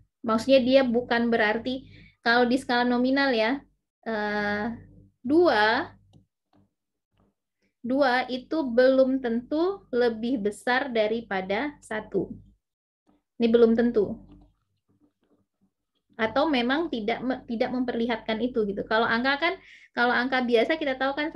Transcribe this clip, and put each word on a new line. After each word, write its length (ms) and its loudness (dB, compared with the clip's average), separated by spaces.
Maksudnya 400 2
dia 240 4
bukan 480 0
berarti, 560 -2
kalau 240 2
di 160 2
skala 240 0
nominal 480 0
ya, 280 0
eh, 600 -4
dua, 680 2
dua 480 0
itu 400 -4
belum 560 4
tentu 640 -4
lebih 560 -2
besar 480 -2
daripada 880 -4
satu. 560 -6
Ini 80 2
belum 280 6
tentu. 440 0
Atau 320 0
memang 400 0
tidak 320 -4
me-, 240 -4
tidak 300 -4
memperlihatkan 680 -4
itu 240 -2
gitu. 240 -6
Kalau 160 2
angka 320 0
kan, 180 -2
kalau 220 0
angka 260 0
biasa 400 2
kita 160 -2
tahu 160 -2
kan 240 -4